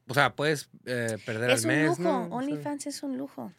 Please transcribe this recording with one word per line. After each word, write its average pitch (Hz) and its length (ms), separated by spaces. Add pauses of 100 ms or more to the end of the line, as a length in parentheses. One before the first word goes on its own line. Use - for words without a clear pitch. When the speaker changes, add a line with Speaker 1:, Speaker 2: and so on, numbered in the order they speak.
Speaker 1:
o 127 60
sea, 147 220
puedes, 147 320 (160)
eh, 117 400
perder 120 260
Speaker 2:
Es 113 140
Speaker 1:
al 117 60
Speaker 2:
un 135 60
Speaker 1:
mes, 156 120
Speaker 2:
lujo, 170 140
Speaker 1:
¿no? 254 220
O - 40
sea, 226 100
Speaker 2:
OnlyFans 294 480
es 285 160
un 277 140
lujo, 254 420